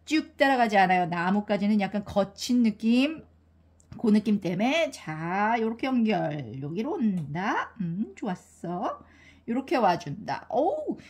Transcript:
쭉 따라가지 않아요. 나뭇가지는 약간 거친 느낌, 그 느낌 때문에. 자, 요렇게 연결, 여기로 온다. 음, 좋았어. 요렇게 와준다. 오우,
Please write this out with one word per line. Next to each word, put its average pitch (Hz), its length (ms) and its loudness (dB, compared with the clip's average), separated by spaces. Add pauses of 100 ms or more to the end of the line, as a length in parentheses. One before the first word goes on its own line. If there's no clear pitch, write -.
쭉 311 320 -2
따라가지 247 420 4
않아요. 180 280 6
나뭇가지는 202 760 0
약간 202 240 -2
거친 208 600 0
느낌, 240 600 2 (760)
그 220 140 2
느낌 208 300 4
때문에. 254 500 0
자, 180 680 -2
요렇게 226 280 -2
연결, 160 760 0
여기로 180 320 -4
온다. 185 840 -2
음, 196 360 -4
좋았어. 190 840 -8 (480)
요렇게 262 300 -2
와준다. 175 720 -2
오우, 427 480 -2 (120)